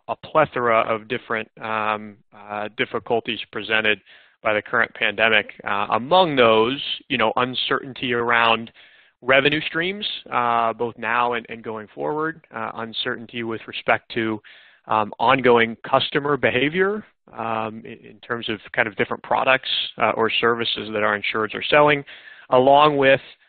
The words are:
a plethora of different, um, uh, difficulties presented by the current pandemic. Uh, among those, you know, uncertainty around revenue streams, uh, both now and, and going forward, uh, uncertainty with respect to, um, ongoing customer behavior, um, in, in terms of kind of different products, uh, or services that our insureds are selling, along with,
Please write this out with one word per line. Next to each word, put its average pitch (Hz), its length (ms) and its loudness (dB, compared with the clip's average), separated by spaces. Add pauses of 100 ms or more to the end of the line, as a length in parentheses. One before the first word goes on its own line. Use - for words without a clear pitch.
a 110 80 -6
plethora 123 640 0
of 113 280 -4
different, 113 400 -6 (140)
um, 107 560 -4 (180)
uh, 104 320 -10 (100)
difficulties 117 600 -4 (140)
presented 107 500 -2 (400)
by 110 140 0
the 107 80 0
current - 320 0
pandemic. 107 560 0 (120)
Uh, 101 280 -4
among 151 440 2
those, 117 460 4 (280)
you 131 100 -2
know, 110 160 2
uncertainty 127 760 -4
around 117 600 2 (500)
revenue 139 460 2
streams, 190 360 -6 (300)
uh, 117 400 0
both 113 240 -6
now 120 360 -2
and, 117 160 -6
and 113 140 -14
going 110 300 -10
forward, 151 500 -6 (120)
uh, 113 180 -8
uncertainty 117 720 -8
with 113 240 -6
respect - 480 -2
to, 110 260 -2 (460)
um, 107 320 0
ongoing 117 580 4 (100)
customer 139 500 0
behavior, 151 680 0 (320)
um, 113 480 -6
in, 113 180 -16
in 113 180 -20
terms 117 280 -6
of 107 100 -6 (120)
kind 117 160 2
of 101 80 -8
different - 260 -4
products, 123 480 2 (300)
uh, 110 180 4
or 110 140 2 (100)
services 113 500 -2
that 107 120 -2
our 104 160 0
insureds 107 340 -4
are 107 160 -8
selling, 147 340 4 (460)
along 139 480 6
with, 135 240 6 (280)